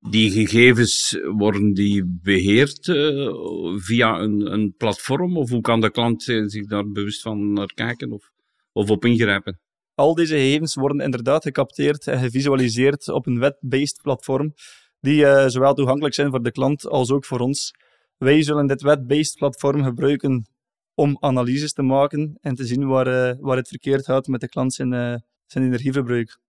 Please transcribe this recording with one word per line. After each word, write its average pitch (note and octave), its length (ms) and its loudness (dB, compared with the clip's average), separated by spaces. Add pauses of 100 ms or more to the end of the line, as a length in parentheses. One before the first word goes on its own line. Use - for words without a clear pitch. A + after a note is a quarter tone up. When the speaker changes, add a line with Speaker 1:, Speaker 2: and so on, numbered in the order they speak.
(100)
Speaker 1:
Die A2 200 4
gegevens, A2 880 4 (180)
worden G2+ 360 2
die G2 500 0
beheerd, G2+ 640 2
eh, C#3+ 400 0 (480)
via G#2+ 440 2
een, G#2 320 -2
een G#2 240 -2
platform? C#3+ 600 -2
Of C3 140 -2
hoe A#2+ 100 0
kan A2+ 200 2
de A2 100 2
klant, A#2 380 -2
eh, A2+ 180 0
zich G#2 200 -8
daar G#2 240 -4
bewust G2+ 320 -6
van G#2 300 -4
naar G2+ 220 -4
kijken A#2 380 -6
of, - 180 -16 (420)
of G#2+ 180 0
op G2+ 140 2
ingrijpen? G#2 560 2 (340)
Speaker 2:
Al D#3 200 2
deze D#3+ 200 0
gegevens D3 400 0
worden C#3 260 -2
inderdaad C3 420 0
gecapteerd C#3+ 640 -2
en C3+ 120 -2
gevisualiseerd C3 920 0
op - 180 -4
een B2 120 0
web-based C#3 640 -2
platform, C#3+ 520 -4 (460)
die, D3 260 4
eh, C#3 220 6
zowel C3 260 2
toegankelijk C#3 400 0
zijn C#3+ 160 0
voor B2+ 120 -2
de A#2 100 -4
klant C3+ 360 -2
als B2+ 220 0
ook C#3 140 0
voor B2 160 -6
ons. C3 300 -4 (460)
Wij C#3+ 260 4
zullen D3 240 0
dit C3+ 160 -2
web-based C#3+ 560 0
platform C#3+ 440 -2
gebruiken C3 640 0 (480)
om C#3+ 260 2
analyses C3 520 0
te C#3+ 100 -6
maken D3 580 0
en C3+ 140 -6
te C3 100 -10
zien B2 220 -2
waar, C3 200 2
eh, B2+ 340 0
waar C3+ 160 -2
het B2+ 120 -4
verkeerd C#3 360 -2
gaat C3 220 0
met C3 140 -4
de B2 80 -10
klant C3 260 -4
zijn, B2+ 180 -4
eh, A#2+ 220 -4 (320)
zijn C3 180 -2
energieverbruik. B2 760 -2 (100)